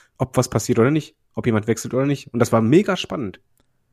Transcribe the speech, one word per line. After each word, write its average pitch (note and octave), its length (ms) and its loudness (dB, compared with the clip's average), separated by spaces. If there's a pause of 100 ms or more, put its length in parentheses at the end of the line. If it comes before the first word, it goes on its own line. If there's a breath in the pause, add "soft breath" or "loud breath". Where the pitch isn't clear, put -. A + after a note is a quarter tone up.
(180 soft breath)
ob - 180 -6
was B2 140 2
passiert A#2+ 280 0
oder A#2+ 120 4
nicht, D3+ 260 -4 (180)
ob A2 120 -6
jemand G#2+ 220 0
wechselt A2+ 260 -2
oder C3 100 0
nicht. C#3+ 300 -4
Und A#2+ 40 -2
das A#2 140 0
war A2+ 80 4
mega F3 380 2
spannend. B2 420 -8 (520)